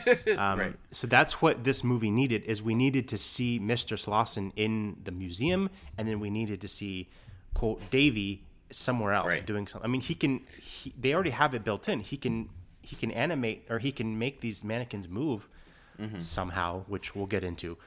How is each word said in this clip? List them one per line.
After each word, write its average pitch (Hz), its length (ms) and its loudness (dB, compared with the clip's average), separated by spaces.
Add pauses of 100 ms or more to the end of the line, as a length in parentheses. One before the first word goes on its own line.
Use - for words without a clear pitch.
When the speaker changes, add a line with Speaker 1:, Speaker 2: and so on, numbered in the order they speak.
(160)
Speaker 1:
<laughs> 214 220 0
Speaker 2:
Um, 196 220 2
Speaker 1:
Right. 95 140 -2 (180)
Speaker 2:
so - 160 -4
that's 131 340 6
what 143 220 4
this 131 200 2
movie 117 260 2
needed, 117 340 2
is 107 180 -2
we 110 120 0
needed 131 340 4
to 107 100 -2
see 120 400 2
Mister 110 380 0
Slauson 104 600 0
in 107 480 0
the 92 80 -6
museum, 110 560 0 (300)
and 110 100 -2
then 107 120 -2
we 104 100 -4
needed 104 320 -4
to 101 60 -8
see, 92 420 -6 (420)
quote, 110 380 0
Davy 107 540 4 (260)
somewhere 113 420 0
else 92 220 4
Speaker 1:
Right. 76 100 0
Speaker 2:
doing 104 220 -2
something. 107 200 -8
I 120 60 2
mean, 127 80 0
he 165 140 -4
can, 139 260 2 (220)
he, - 360 -14
they 131 140 2
already 170 180 2
have 131 220 4
it 110 120 -2
built 101 220 -2
in. 175 140 0
He 120 160 -8
can, 113 320 -2 (320)
he - 160 -14
can 113 140 -2
animate, 120 580 -2
or 117 100 0
he 131 140 -2
can 110 260 -4
make 127 220 -4
these 110 240 -6
mannequins 110 420 -4
move 110 400 -4 (520)
Speaker 1:
Mm-hmm. 107 220 -8
Speaker 2:
somehow, 90 640 -2
which - 280 -6
we'll 98 120 -4
get 95 180 0
into. 85 320 -6 (100)